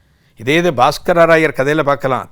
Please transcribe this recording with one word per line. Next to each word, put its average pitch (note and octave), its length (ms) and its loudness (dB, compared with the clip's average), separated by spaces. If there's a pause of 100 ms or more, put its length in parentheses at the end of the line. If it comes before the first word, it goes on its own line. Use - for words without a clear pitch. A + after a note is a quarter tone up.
(360)
இதே A#2+ 200 -2
இது F3 160 0
பாஸ்கரராயர் D#3+ 840 2
கதையில D3 300 -2
பார்க்கலாம். C3+ 480 -4